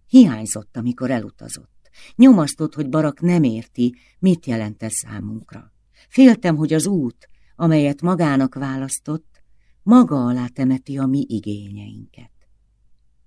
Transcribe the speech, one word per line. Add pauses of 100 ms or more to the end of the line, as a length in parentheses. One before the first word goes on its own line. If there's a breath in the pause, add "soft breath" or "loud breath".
Hiányzott,
amikor
elutazott. (260 loud breath)
Nyomasztott,
hogy
Barak
nem
érti, (240 loud breath)
mit
jelent
ez
számunkra. (360 soft breath)
Féltem,
hogy
az
út, (280)
amelyet
magának
választott, (400)
maga
alá
temeti
a
mi
igényeinket. (960)